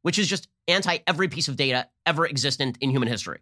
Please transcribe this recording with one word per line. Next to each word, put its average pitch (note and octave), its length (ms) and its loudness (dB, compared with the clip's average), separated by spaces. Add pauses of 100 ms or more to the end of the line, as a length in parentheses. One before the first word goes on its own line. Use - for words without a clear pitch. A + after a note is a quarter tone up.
which F3 160 0
is G3 120 2
just - 180 -4 (220)
anti F3 360 2
every F3+ 220 2
piece D3+ 220 -4
of C3 80 -6
data C3 320 0 (160)
ever E3 200 2
existent C3+ 540 -2
in C3+ 100 0
human B2+ 200 2
history. G2 320 -6